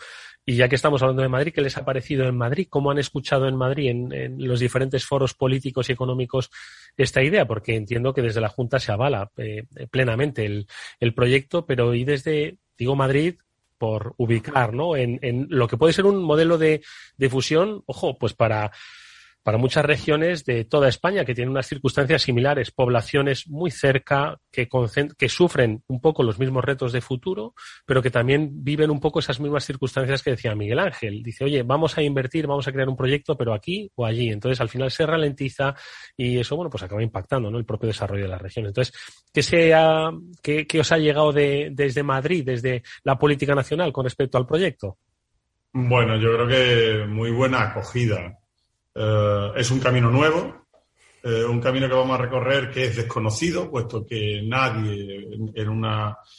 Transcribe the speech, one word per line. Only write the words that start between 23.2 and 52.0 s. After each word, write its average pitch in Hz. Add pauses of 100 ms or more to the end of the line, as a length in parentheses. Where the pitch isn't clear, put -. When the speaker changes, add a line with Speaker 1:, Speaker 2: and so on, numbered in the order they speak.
Speaker 1:
muy 156
cerca, 139 (120)
que 123
concent-, 131
que 127
sufren 123
un 127
poco 156
los 110
mismos 131
retos 135
de 127
futuro, 190 (320)
pero 131
que 123
también 139
viven 151
un 147
poco 156
esas 127
mismas 147
circunstancias 135
que 139
decía 117
Miguel 107
Ángel. 113
Dice, 117
"Oye, 139
vamos 151
a 160
invertir, 143
vamos 143
a 135
crear 131
un 123
proyecto, 139
pero 117
aquí 185
o 120
allí". 113
Entonces, 120
al 113
final 131
se 156
ralentiza 139 (420)
y 123
eso, 123
bueno, 165
pues 101
acaba 101
impactando, 110
¿no? 117
El 113
propio -
desarrollo 101
de 95
la 92
región. 95
Entonces, 113 (360)
¿qué 147
se 165
ha, 160 (320)
qué, 151
qué 160
os 143
ha 170
llegado 151
de, 143
desde 139
Madrid, 143
desde 123 (220)
la 135
política 143
nacional 151
con 131
respecto 127
al 123
proyecto? 151 (720)
Speaker 2:
Bueno, 120
yo 113
creo 120
que 117
muy 110
buena 127
acogida. 104 (580)
Eh, 104
es 123
un 131
camino 127
nuevo, 156 (540)
eh, 117
un 117
camino 131
que 131
vamos 131